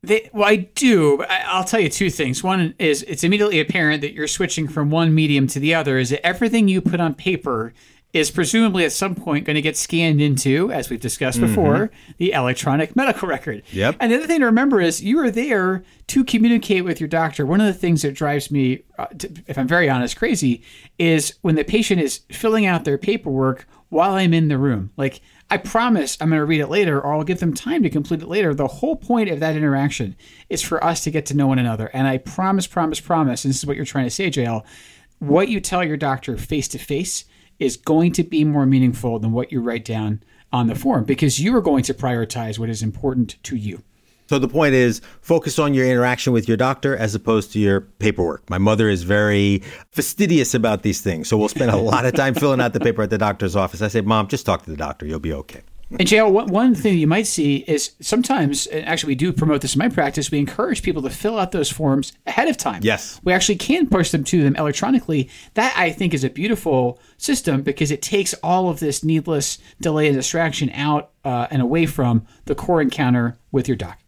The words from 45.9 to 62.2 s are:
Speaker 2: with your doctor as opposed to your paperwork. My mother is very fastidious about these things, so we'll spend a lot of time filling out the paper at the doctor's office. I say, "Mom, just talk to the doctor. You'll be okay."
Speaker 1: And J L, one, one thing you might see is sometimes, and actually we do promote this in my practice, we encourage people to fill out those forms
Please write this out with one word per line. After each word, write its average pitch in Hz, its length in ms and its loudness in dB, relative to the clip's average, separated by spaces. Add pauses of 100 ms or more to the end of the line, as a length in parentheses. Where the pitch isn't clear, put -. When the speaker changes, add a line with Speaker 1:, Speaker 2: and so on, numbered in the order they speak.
Speaker 2:
with 113 160 2
your 117 80 2
doctor 135 400 0
as 107 180 -2
opposed 110 380 0
to 107 80 -2
your 98 220 2
paperwork. 92 680 -2
My 90 80 -2
mother 107 300 4
is 92 160 0
very 101 580 2 (300)
fastidious 165 600 0
about 110 280 0
these 101 200 -2
things, 82 260 -4
so 113 80 2
we'll 107 120 2
spend 120 220 0
a 104 60 2
lot 117 280 2
of 127 100 0
time 135 200 2
filling 135 260 2
out 120 120 0
the 110 80 -2
paper 110 220 0
at 101 80 -2
the 107 80 0
doctor's 101 360 -2
office. 95 280 -2
I 107 60 -2
say, 110 120 0
"Mom, 107 260 2
just 131 200 -4
talk 92 180 -2
to 85 60 -14
the 78 60 -8
doctor. 73 300 -8
You'll 78 140 -6
be 76 140 -6
okay." - 260 -14 (380)
Speaker 1:
And 185 100 2
J 208 100 6
L, 214 140 4
one, 214 140 2
one 226 280 2
thing 190 220 2
you 156 100 2
might 196 200 2
see 143 300 0 (120)
is 151 320 -2
sometimes, 165 680 0
and 156 180 -6
actually 160 240 -2
we 135 60 2
do 160 140 0
promote 156 300 2
this 135 140 -6
in 139 40 2
my 226 120 2
practice, 143 400 -2
we 147 80 0
encourage 214 440 -2
people 156 200 -2
to 131 80 -4
fill 214 280 -4
out 185 140 -2
those 160 180 -2
forms 139 440 0 (120)